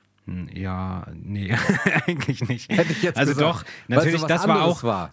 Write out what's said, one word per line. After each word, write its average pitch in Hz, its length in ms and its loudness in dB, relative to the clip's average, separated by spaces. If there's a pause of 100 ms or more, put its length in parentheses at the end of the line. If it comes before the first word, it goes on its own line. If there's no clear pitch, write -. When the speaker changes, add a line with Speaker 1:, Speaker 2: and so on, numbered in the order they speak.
(260)
Speaker 1:
Hm, 90 260 -8
ja, 92 600 -6
nee, 98 400 -4
<laughs> 156 520 2
eigentlich 139 420 -2
nicht. 120 220 -6
Speaker 2:
Hätte 170 220 2
ich - 100 -2
jetzt 175 140 0
Speaker 1:
Also 139 180 4
Speaker 2:
gesagt. 147 140 4
Speaker 1:
doch, 170 140 -2
Speaker 2:
Weißt - 260 -16
Speaker 1:
natürlich, 156 280 4
Speaker 2:
du, 156 60 0
was 156 60 0
Speaker 1:
das 165 200 2
war 160 80 4
Speaker 2:
anderes 165 220 2
Speaker 1:
auch, - 60 -10
Speaker 2:
war? 95 280 -2